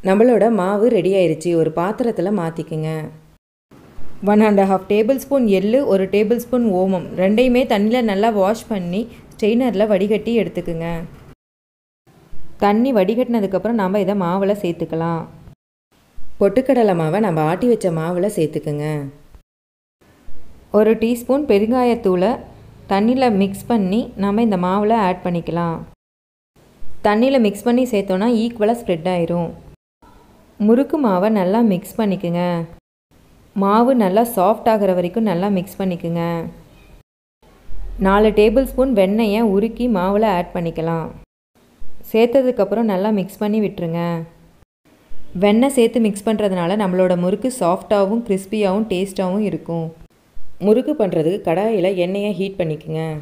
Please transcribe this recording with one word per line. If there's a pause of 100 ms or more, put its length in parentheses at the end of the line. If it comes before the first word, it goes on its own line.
நம்மளோட (140)
மாவு
ready
ஆயிருச்சு. (100)
ஒரு
பாத்திரத்துல
மாத்திக்குங்க. (1400)
ஒன்
அண்ட் (100)
ஹாஃப்
டேபிள்
ஸ்பூன் (140)
எள்ளு, (120)
ஒரு (100)
டேபிள்
ஸ்பூன் (140)
ஓமம் (160)
ரெண்டையுமே (100)
தண்ணியில
நல்லா (100)
wash
பண்ணி (300)
ஸ்ட்ரெயினர்ல
வடிகட்டி
எடுத்துக்குங்க. (1800)
தண்ணி
வடிகட்டினதுக்கப்புறம்
நாம
இதை
மாவுல
சேர்த்துக்கலாம். (1160)
பொட்டுக்கடலை
மாவை
நம்ம
ஆட்டி
வச்ச
மாவுல (100)
சேர்த்துக்குங்க. (1900)
ஒரு (100)
டீஸ்பூன்
பெருங்காயத்தூளை (640)
தண்ணியில
மிக்ஸ்
பண்ணி (200)
நாம
இந்த (100)
மாவுல (160)
ஆட்
பண்ணிக்கலாம். (1300)
தண்ணியில
mix
பண்ணி
சேர்த்தோன்னா (160)
ஈக்குவலா
spread
ஆயிரும். (1120)
முறுக்கு
மாவை
நல்லா (100)
mix
பண்ணிக்குங்க. (1200)
மாவு (100)
நல்லா (120)
சாஃப்ட்
ஆகுற
வரைக்கும்
நல்லா
mix
பண்ணிக்குங்க. (1800)
நாலு
டேபிள்
ஸ்பூன்
வெண்ணெயை (120)
உருக்கி (120)
மாவுல (100)
ஆட்
பண்ணிக்கலாம். (1040)
சேர்த்ததுக்கப்புறம்
நல்லா (100)
மிக்ஸ்
பண்ணி
விட்டுருங்க. (1400)
வெண்ணெய்
சேர்த்து
மிக்ஸ்
பண்றதுனால
நம்மளோட
முறுக்கு (100)
சாஃப்டாகவும்
கிறிஸ்பியாகவும்
டேஸ்டாகவும்
இருக்கும். (800)
முறுக்கு
பண்றதுக்கு
கடாயில (140)
எண்ணெயை (100)
heat
பண்ணிக்குங்க. (200)